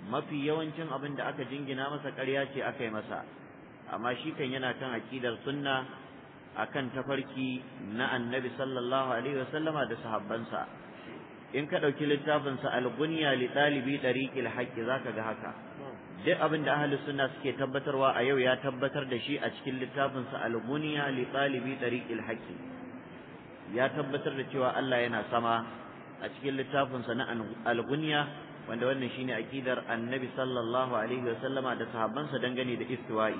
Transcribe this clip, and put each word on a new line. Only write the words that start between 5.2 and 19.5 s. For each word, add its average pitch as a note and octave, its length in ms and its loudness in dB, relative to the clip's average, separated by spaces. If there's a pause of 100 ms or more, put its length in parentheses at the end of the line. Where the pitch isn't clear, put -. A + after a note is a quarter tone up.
sunna, C#3 460 0 (640)
akan B2 380 -2
tafarki C3 720 -2 (300)
na B2 180 0
Annabi B2 420 0
sallallahu C3 600 0
alaihi B2+ 240 0
wasallama D3+ 500 0
da A2+ 100 -2
sahabbansa. A2 680 -2 (880)
In D3 180 0
ka F3 100 0
ɗauki D3+ 260 4
littafinsa C#3+ 680 2
Al-Ghunya C3+ 640 2
li B2 120 2
Talibi C#3 520 4
Tariqil B2+ 480 2
Haqqi, A#2 360 -2
za C3 160 2
ka B2 120 -4
ga G#2+ 100 -2
haka. A2 300 -4 (720)
Duk F3+ 160 6
abin D#3 240 4
da C#3 100 6
ahlus C#3+ 300 4
sunna C#3 240 2
suke C3+ 280 -2
tabbatarwa C3+ 600 4
a A#2 80 4
yau C#3 120 6
ya B2+ 200 6
tabbatar C3+ 480 0
da B2+ 160 0
shi C#3+ 160 0
a A#2 160 0